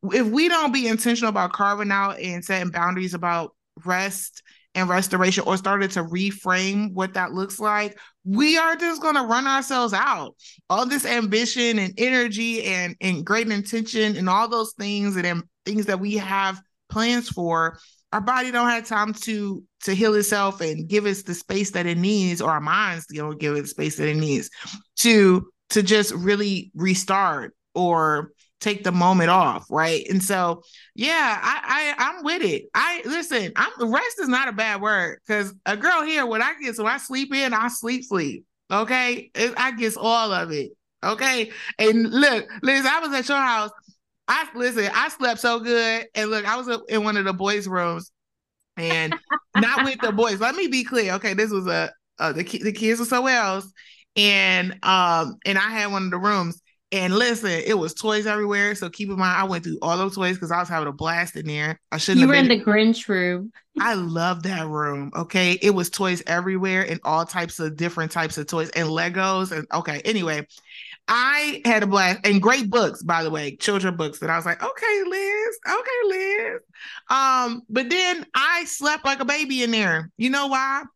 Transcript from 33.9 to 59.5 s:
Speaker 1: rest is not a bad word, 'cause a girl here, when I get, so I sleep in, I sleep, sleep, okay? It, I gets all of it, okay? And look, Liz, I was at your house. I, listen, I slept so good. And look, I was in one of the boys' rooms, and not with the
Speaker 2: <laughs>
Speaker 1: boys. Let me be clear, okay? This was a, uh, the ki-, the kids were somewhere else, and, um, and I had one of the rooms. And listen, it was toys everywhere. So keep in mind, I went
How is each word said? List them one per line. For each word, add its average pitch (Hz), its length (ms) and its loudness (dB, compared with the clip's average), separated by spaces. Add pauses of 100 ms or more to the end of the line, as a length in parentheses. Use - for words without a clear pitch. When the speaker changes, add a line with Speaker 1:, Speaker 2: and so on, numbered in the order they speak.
Speaker 1:
rest 370 280 -2
is 320 80 -2
not 254 220 0
a - 20 -8
bad 208 300 -2
word, 196 460 0
'cause 208 240 -2 (140)
a 202 100 0
girl 320 280 2
here, 302 240 0
when 220 160 0
I 294 180 0
get, 247 140 -6
so 220 100 -2
I 247 120 0
sleep 269 360 -6
in, 269 200 0
I 226 160 2
sleep, 240 340 -4
sleep, 160 420 -2 (240)
okay? 247 640 0
It, 233 240 0
I 262 140 0
gets 220 260 -2
all 226 340 2
of 170 200 -2
it, 143 220 -6 (300)
okay? 226 480 0 (280)
And 220 320 4
look, 262 340 4 (160)
Liz, 269 240 2
I 294 140 4
was 311 140 -4
at 254 140 -2
your 277 120 2
house. 226 320 0 (560)
I, 311 260 0
listen, 233 400 0
I 269 160 2
slept 240 320 -2
so 233 180 2
good. 226 540 0
And 214 160 -2
look, 214 160 -2
I 214 100 0
was 247 140 -6 (180)
in 214 160 0
one 214 140 0
of 196 80 0
the 190 80 0
boys' 202 340 -2
rooms, 175 440 -2 (680)
and 165 380 -2 (400)
not 240 260 2
with 262 200 0
the 226 100 0
Speaker 2:
<laughs> - 20 -2
Speaker 1:
boys. 208 260 2
Let 247 160 0
me 359 120 -2
be 254 160 0
clear, 220 320 0
okay? 196 180 -2
This 214 160 0
was 190 160 -2
a, 165 260 0 (280)
uh, 156 120 0
the 156 120 -4
ki-, - 180 -8
the 208 100 0
kids 220 280 0
were 233 80 -2
somewhere 254 340 2
else, 190 320 -4 (420)
and, 190 580 4 (100)
um, 170 600 2
and 196 120 0
I 208 140 0
had 208 200 -4
one 190 140 -2
of 185 60 -4
the 180 80 -4
rooms. 185 420 0 (320)
And 185 220 0
listen, 226 340 2
it 175 280 0
was 165 160 -2
toys 214 320 -2
everywhere. 208 500 0
So 190 140 -8
keep 202 200 -8
in 196 80 -4
mind, 185 200 2
I 190 80 2
went 175 180 -4